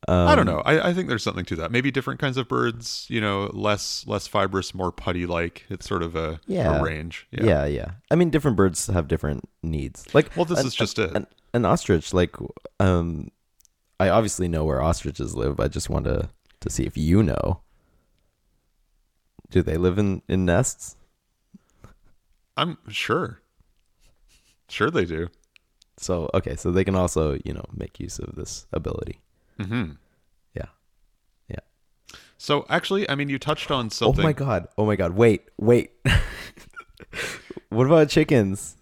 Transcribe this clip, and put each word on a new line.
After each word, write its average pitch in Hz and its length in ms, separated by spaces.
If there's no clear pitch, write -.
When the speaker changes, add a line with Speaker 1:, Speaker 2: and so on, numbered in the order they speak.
Speaker 1:
Um, 90 200
Speaker 2:
I - 80
don't 139 100
know. 82 180
I, 160 260
I 175 40
think 180 140
there's 120 160
something 92 220
to 90 100
that. 82 160
Maybe 127 180
different 131 300
kinds 131 160
of 127 100
birds, 120 600
you 117 120
know, 101 320
less, 101 540
less 104 220
fibrous, 95 440
more 92 200
putty-like. 87 760
It's - 200
sort 92 160
of 85 100
a, 80 320
Speaker 1:
Yeah. 98 320
Speaker 2:
a 71 60
range. 80 480
Yeah. - 120
Speaker 1:
Yeah, 76 200
yeah. 73 260
I - 60
mean, 170 160
different 143 260
birds 95 300
have 87 220
different 73 400
needs. 78 500
Like, 156 220
Speaker 2:
Well, 175 80
this 160 160
Speaker 1:
an, 135 80
Speaker 2:
is - 80
just 110 240
Speaker 1:
an, 90 100
Speaker 2:
it. - 60
Speaker 1:
an, - 100
an 120 100
ostrich, 92 500
like, 90 220
um, 85 540
I 95 120
obviously 98 360
know 80 180
where 69 160
ostriches 71 540
live. 67 240
I - 80
just - 240
want - 140
to, - 240
to - 100
see - 140
if - 120
you 85 280
know. 71 380
Do 90 120
they 82 140
live 90 220
in, 98 300
in 92 160
nests? 87 500
Speaker 2:
I'm 156 220
sure. 120 520
Sure 113 220
they 135 140
do. 85 240
Speaker 1:
So, 87 340
okay, - 220
so - 160
they 92 140
can 95 100
also, 80 500
you - 100
know, - 100
make - 240
use - 220
of - 160
this - 360
ability. - 480
Speaker 2:
Mm-hmm. 101 340
Speaker 1:
Yeah. - 120
Yeah. - 120
Speaker 2:
So, - 320
actually, 196 400
I 143 60
mean, 143 160
you 135 80
touched - 320
on 127 160
Speaker 1:
Oh - 20
Speaker 2:
something. 127 340
Speaker 1:
my 156 120
God. 123 420
Oh 107 80
my 104 120
God. 87 160
Wait, 110 320
wait. 113 360
<laughs> 135 60
What 120 160
about 156 240
chickens? 113 720